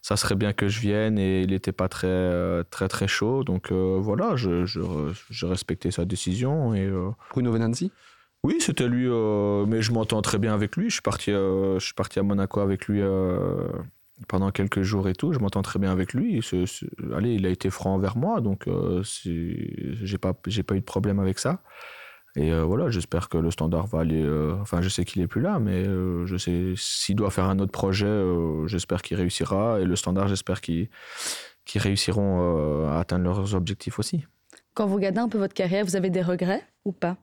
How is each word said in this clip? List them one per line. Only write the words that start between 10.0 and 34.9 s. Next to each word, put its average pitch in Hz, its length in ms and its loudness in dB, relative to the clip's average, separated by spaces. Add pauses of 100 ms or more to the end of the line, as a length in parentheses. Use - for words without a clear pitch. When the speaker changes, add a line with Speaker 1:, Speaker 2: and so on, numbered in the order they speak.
Speaker 1:
très - 160 0
bien 107 160 2
avec 104 220 0
lui. 214 140 0
Je - 60 -2
suis - 60 -6
parti, - 300 -2
euh, 95 480 2
je - 60 -6
suis - 80 -8
parti - 260 -4
à 98 40 2
Monaco 101 360 0
avec 98 280 0
lui, 104 140 2
euh, 92 680 0 (600)
pendant 95 240 0
quelques 98 300 0
jours 98 280 2
et 90 40 2
tout, 160 200 0
je 131 60 0
m'entends 101 220 0
très - 180 -2
bien 98 120 2
avec 92 220 0
lui. 151 300 0
C'est, 90 220 0
c'est, - 220 -8 (280)
allez, 113 180 0
il 95 120 2
a 92 40 2
été 92 200 0
franc 95 260 0
envers 110 220 2
moi, 175 240 0
donc, 98 260 -2
euh, 90 360 0
c'est, - 1000 -6
j'ai 98 160 -4
pas, - 160 0 (140)
j'ai 98 160 -2
pas 101 120 0
eu 95 40 2
de - 60 -4
problème 101 340 0
avec 95 200 0
ça. 165 220 -2 (720)
Et, 76 160 2
euh, 80 120 4
voilà, 110 260 2
j'espère 87 400 -2
que 85 80 0
le 82 140 2
Standard 82 360 0
va 80 120 -2
aller, 80 240 2
euh, 76 380 0
enfin, 87 200 0
je 92 80 2
sais 107 160 -2
qu'il - 160 -4
est 85 60 0
plus - 140 -2
là, 190 180 0
mais, 95 280 0
euh, 92 380 0
je 92 120 -2
sais, 90 380 0
s'il - 400 -2
doit 104 160 2
faire 95 140 2
un 95 140 2
autre 98 120 0
projet, 98 340 0
euh, 85 640 2
j'espère 87 340 -2
qu'il - 160 -6
réussira. 98 640 0
Et 92 60 2
le 87 100 2
Standard, 95 320 0
j'espère 95 340 -2
qu'ils, 85 280 -2 (760)
qu'ils - 160 -2
réussiront, 98 600 2
euh, 78 460 2
à 76 120 2
atteindre 90 260 0
leurs 98 300 0
objectifs 92 440 -4
aussi. 147 260 -2 (480)
Speaker 3:
Quand 214 140 0
vous 196 80 2